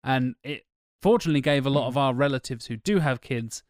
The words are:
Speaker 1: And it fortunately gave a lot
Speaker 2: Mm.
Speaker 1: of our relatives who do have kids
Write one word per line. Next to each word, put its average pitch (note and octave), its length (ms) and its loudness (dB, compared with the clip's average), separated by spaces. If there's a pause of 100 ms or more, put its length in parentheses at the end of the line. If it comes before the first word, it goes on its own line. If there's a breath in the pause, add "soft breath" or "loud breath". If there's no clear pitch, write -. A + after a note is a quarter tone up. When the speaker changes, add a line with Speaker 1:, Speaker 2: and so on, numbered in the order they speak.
Speaker 1:
And B2+ 400 0
it C#3+ 200 -10 (380)
fortunately E3 400 2
gave C#3 240 2
a C#3 40 0
lot C#3 160 0
Speaker 2:
Mm. B2+ 40 -4
Speaker 1:
of B2+ 80 -2
our C3+ 160 2
relatives C3 540 -2
who A2+ 100 -6
do G3 220 2
have C3+ 220 0
kids A#2 480 -8